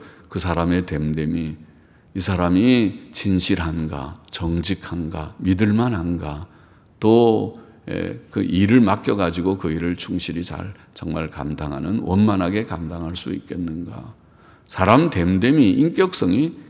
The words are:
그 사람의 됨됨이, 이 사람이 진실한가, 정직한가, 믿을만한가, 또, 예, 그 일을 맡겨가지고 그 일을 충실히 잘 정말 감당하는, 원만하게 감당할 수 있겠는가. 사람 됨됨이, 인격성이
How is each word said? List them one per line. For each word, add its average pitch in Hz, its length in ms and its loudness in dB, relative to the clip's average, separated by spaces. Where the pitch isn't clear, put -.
그 - 100 -10
사람의 87 480 0
됨됨이, 78 720 -4
이 98 40 -4
사람이 98 920 2
진실한가, 82 1040 -2
정직한가, 82 1080 -6
믿을만한가, 92 1120 -2
또, 110 600 4
예, - 300 -6
그 104 120 -2
일을 101 380 4
맡겨가지고 95 800 0
그 82 120 -4
일을 85 240 -4
충실히 85 480 -6
잘 90 300 -10
정말 80 360 -6
감당하는, 76 720 -6
원만하게 98 680 2
감당할 85 500 -8
수 - 180 -8
있겠는가. 85 800 -10
사람 117 420 4
됨됨이, 98 600 4
인격성이 160 1000 2